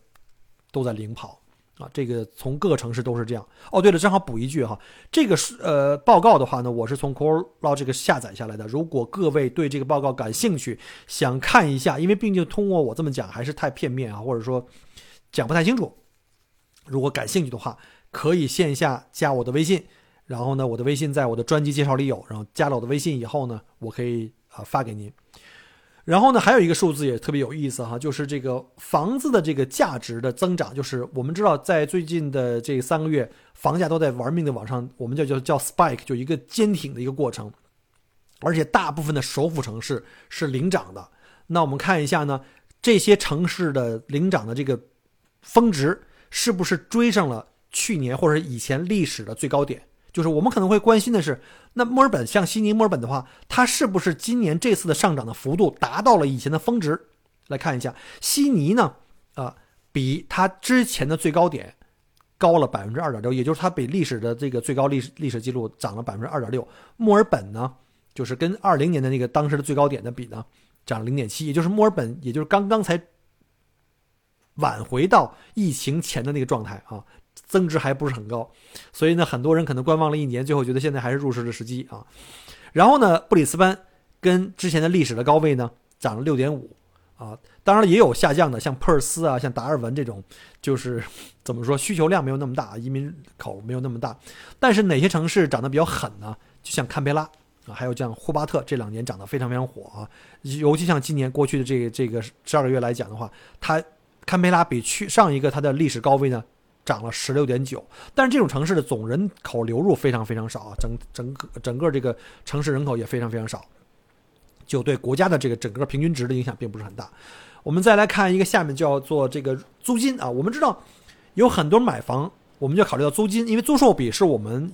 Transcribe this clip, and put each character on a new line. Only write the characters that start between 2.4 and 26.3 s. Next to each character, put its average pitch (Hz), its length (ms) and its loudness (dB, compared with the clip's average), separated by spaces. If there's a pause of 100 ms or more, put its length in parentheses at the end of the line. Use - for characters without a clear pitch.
各 202 100 0
个 147 80 4
城 117 160 -6
市 120 100 -4
都 120 140 -4
是 117 80 -4
这 117 100 -6
样。 104 100 -10 (280)
哦， 190 80 4
对 196 100 8
了， 165 80 2
正 190 120 4
好 196 80 2
补 117 200 -4
一 123 80 -4
句 139 160 -4
哈， 107 160 -6 (320)
这 311 160 4
个 190 80 4
是， - 260 -4
呃， 143 380 2
报 196 220 6
告 202 180 8
的 131 60 2
话 123 160 -4
呢， 123 100 -4
我 117 160 -2
是 135 80 -4
从 139 200 -4
CoreLogic 147 800 -2
下 135 280 0
载 107 140 -14
下 113 120 -10
来 107 120 -10
的。 110 80 -12
如 139 180 -4
果 139 220 -2
各 180 240 0
位 139 180 0
对 147 220 -2
这 143 80 -6
个 131 60 -4
报 143 140 0
告 135 140 -2
感 117 180 -6
兴 185 260 0
趣， 120 220 -8 (280)
想 131 340 -2
看 190 280 4
一 135 100 -2
下， 135 200 -2
因 165 100 0
为 208 60 4
毕 208 160 -2
竟 180 140 2
通 202 240 -4
过 180 120 2
我 113 140 -2
这 160 80 -6
么 151 80 -2
讲 123 160 -6
还 113 160 -10
是 113 120 -6
太 139 160 -2
片 - 200 -6
面 123 240 -6
啊， 104 60 -12
或 120 160 -4
者 113 60 -6
说 123 220 -4 (680)
讲 120 160 -2
不 151 60 0
太 165 100 4
清 233 100 4
楚。 214 220 -4 (880)
如 135 160 -4
果 139 80 0
感 135 180 -4
兴 175 160 0
趣 127 80 -4
的 120 60 -8
话， 110 200 -8 (340)
可 160 240 0
以 160 120 2
线 147 280 0
下 135 360 -2
加 147 220 0
我 123 100 0
的 123 80 -4
微 151 140 2
信， 175 180 2 (440)
然 123 120 -10
后 131 160 -2
呢， 135 120 0
我 113 100 -2
的 120 80 -6
微 143 100 2
信 143 180 -4
在 143 120 2
我 117 100 0
的 117 80 -4
专 151 220 2
辑 147 80 0
介 143 120 2
绍 139 100 2
里 139 120 0
有， 123 220 -4
然 110 100 -10
后 107 140 -10
加 147 160 0
了 135 80 0
我 117 40 -2
的 117 60 -8
微 139 120 -2
信 143 200 -2
以 117 60 -6
后 131 220 -4
呢， 113 140 -10 (180)
我 113 120 -10
可 123 140 -6
以， 117 260 -4 (240)
呃， 107 80 -16
发 135 220 -4
给 113 100 -10
您。 104 160 -12 (920)
然 170 160 4
后 262 120 6